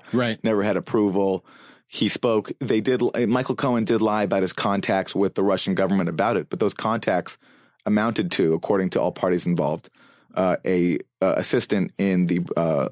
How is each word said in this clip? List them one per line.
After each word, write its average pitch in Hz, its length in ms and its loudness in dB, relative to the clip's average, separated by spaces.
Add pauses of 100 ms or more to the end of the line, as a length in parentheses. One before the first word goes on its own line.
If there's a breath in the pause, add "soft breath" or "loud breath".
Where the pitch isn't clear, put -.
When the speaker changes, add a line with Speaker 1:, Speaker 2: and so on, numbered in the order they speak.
(140)
Speaker 1:
Right. 117 300 -2
Speaker 2:
never 107 180 2
had 101 160 0
approval. 98 680 0 (420 loud breath)
He - 220 -2
spoke, 110 500 0
they 113 200 0
did, 120 220 0 (260)
Michael 123 280 0
Cohen 120 280 0
did 110 180 2
lie 107 220 2
about 98 200 0
his 90 100 -4
contacts 101 640 -2
with 98 200 0
the 98 80 0
Russian 98 320 0
government 95 340 2
about 98 280 0
it, - 120 -4
but 87 120 -6
those 101 120 2
contacts 107 640 -2 (480 soft breath)
amounted 107 460 0
to, 80 220 2
according 95 380 0
to - 100 0
all 87 100 0
parties 90 340 0
involved, 80 440 -2 (440 soft breath)
uh, 90 300 2
a, 90 340 2 (240)
uh, 92 140 2
assistant 101 640 0
in 92 300 2
the, 87 120 0 (160)
uh, 78 360 0